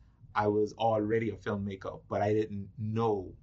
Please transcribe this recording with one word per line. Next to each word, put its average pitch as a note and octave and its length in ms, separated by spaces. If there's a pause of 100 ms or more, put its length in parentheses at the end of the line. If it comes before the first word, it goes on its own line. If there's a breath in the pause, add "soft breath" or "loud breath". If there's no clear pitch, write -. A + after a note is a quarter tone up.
(360 soft breath)
I G#2+ 120
was G#2 260
already A2 580
a F#2+ 40
filmmaker, G2+ 720
but G2 140
I G#2 120
didn't G#2 440
know G#2+ 640